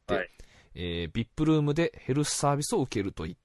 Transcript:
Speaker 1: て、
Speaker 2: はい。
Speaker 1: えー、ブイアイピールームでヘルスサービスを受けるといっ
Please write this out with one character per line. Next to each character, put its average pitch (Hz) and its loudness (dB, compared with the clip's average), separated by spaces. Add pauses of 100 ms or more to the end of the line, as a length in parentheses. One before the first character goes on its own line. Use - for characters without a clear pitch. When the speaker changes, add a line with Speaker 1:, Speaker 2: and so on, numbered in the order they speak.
Speaker 1:
て、 - -2
Speaker 2:
は 95 0
い。 87 -12 (460)
Speaker 1:
え 85 -4
ー、 - -18
ブ 113 -2
イ - 2
ア - -4
イ - - (100)
ピ 156 0
ー - 2
ル 156 6
ー 151 4
ム 143 2
で 165 2 (140)
ヘ 131 0
ル 147 2
ス - -2
サ - 2
ー 143 2
ビ 147 -2
ス - -2
を 196 2
受 127 -2
け 98 0
る 98 -4
と 80 -8
い 87 -6
っ - -10